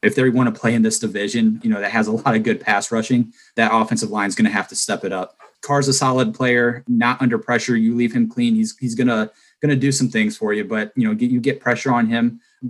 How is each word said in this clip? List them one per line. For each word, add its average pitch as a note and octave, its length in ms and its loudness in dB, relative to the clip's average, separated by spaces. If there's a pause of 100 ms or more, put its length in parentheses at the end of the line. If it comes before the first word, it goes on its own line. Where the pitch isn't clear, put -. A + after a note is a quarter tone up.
If - 140 0
they C3 140 2
wanna B2 240 2
play A#2 200 -2
in A#2 80 2
this A2 160 2
division, G#2+ 640 0
you - 80 0
know, G3+ 120 0
that G3 100 -4
has A2 160 0
a G#3+ 60 -2
lot C#3+ 220 0
of A2 80 0
good A2+ 180 -2
pass G2+ 300 -2
rushing, A#2 420 0 (220)
that A2 160 2
offensive A2 380 0
line G2+ 200 -4
is F#2 60 -6
gonna G#2+ 140 2
have G2+ 200 -2
to - 60 -14
step - 280 -4
it F#2+ 80 -6
up. F#2 260 -8 (240)
Carr's C#3+ 260 0
a C3 60 2
solid B2+ 400 2
player, A#2+ 540 0
not A#2+ 340 0
under A#2 160 2
pressure. A#2+ 380 0
You A2+ 200 2
leave A#2+ 180 0
him A#2 160 2
clean, A#2+ 260 0
he's, A2 220 0
he's A#2 180 -6
gonna, A2+ 340 0 (320)
gonna D3 140 2
do C3+ 160 2
some C3 180 0
things G#2+ 280 -2
for G#2+ 160 -2
you. G#2 100 -2
But, G#2+ 320 -6
you A#2+ 100 2
know, G#2+ 80 0
get, A#2+ 180 0
you B2 100 2
get B2+ 180 -2
pressure B2 320 -2
on A#2+ 160 2
him, A#2 320 0 (300)